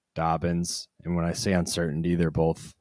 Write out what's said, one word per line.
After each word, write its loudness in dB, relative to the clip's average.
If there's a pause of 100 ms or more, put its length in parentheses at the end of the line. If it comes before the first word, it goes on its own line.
(160)
Dobbins. -2 (160)
And -2
when 0
I 0
say 0
uncertainty, 0
they're 2
both, 0